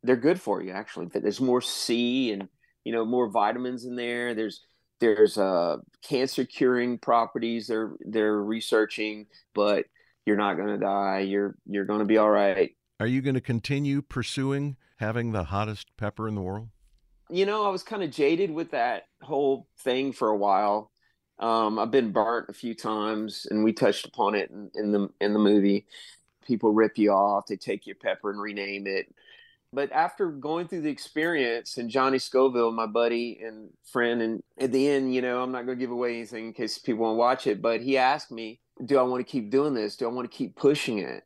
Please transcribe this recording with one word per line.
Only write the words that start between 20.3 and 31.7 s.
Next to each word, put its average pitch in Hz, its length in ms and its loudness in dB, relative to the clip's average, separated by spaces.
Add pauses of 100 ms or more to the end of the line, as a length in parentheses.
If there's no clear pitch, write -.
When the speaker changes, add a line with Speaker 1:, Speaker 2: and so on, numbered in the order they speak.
Speaker 1:
while. 101 540 0 (480)
Um, 110 400 0
I've 110 140 0
been 120 180 4
burnt 110 380 0
a - 40 -16
few 113 220 -8
times, 107 760 -4
and 107 140 2
we 110 100 6
touched - 340 2
upon 104 280 0
it 101 160 -2
in, 104 240 -16
in 104 180 -2
the, 101 160 2 (120)
in 104 140 2
the 107 40 4
movie. 101 480 4 (580)
People 113 280 2
rip 107 260 2
you 104 140 4
off. 101 340 2
They 104 100 -6
take 101 300 -8
your 101 80 -14
pepper 104 360 -4
and 101 100 -8
rename 101 480 -6
it. 95 260 -6 (580)
But 139 200 -4
after 170 380 0
going 156 360 -6
through 175 140 -8
the 151 100 -2
experience, 139 880 -2